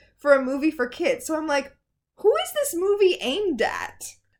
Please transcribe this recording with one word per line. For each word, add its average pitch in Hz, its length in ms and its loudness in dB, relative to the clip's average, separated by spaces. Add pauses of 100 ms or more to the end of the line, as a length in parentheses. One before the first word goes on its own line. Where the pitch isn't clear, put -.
(180)
for 285 160 4
a 269 100 6
movie 269 260 -2
for 254 180 -2
kids. 247 380 -2
So 311 100 -2
I'm 311 120 -4
like, 277 280 -4 (420)
who 427 180 4
is 740 180 -4
this 571 220 -2
movie 381 460 2
aimed 277 400 -2
at? - 420 -4 (360)